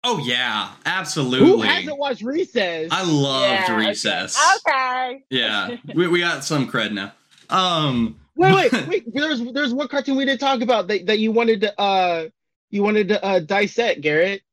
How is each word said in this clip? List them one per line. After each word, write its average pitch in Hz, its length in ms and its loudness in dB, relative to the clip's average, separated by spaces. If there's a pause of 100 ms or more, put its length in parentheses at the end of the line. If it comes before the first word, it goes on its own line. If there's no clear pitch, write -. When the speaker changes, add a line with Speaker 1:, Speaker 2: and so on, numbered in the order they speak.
Speaker 1:
Oh, 233 140 0
yeah, 120 520 -2 (140)
absolutely. 151 640 2
Speaker 2:
Who 240 140 6
hasn't 277 340 -2
watched 277 260 -4
Recess? 208 680 -4
Speaker 1:
I 185 140 -2
loved 160 640 2
Speaker 3:
Yeah, - 80 0
okay. - 120 0
Speaker 1:
Recess. 214 680 0 (100)
Speaker 3:
Okay. 262 640 -2
Speaker 1:
Yeah, 117 540 -2
Speaker 3:
<laughs> - 100 -14
Speaker 1:
we, 175 140 2
we 175 100 2
got 165 260 -2
some 135 240 0
cred 107 240 -2
now. 98 200 -6 (380)
Um, 151 680 0 (160)
Speaker 2:
Wait, 370 200 6
wait, 349 180 4
Speaker 1:
but 190 160 -2
Speaker 2:
wait, 349 160 -4 (100)
there's, 294 260 -2 (120)
there's 269 220 -2
one 277 140 -4
cartoon 277 280 -2
we 269 80 0
didn't 269 160 -2
talk 269 220 0
about 214 260 0
that, 196 180 -4
that 214 140 2
you 220 100 2
wanted 226 300 2
to, 208 200 -2
uh, 180 480 0 (420)
you 202 120 0
wanted 208 260 2
to, 208 160 0
uh, 190 160 2
dissect, 196 600 -2
Garrett. 165 420 0 (100)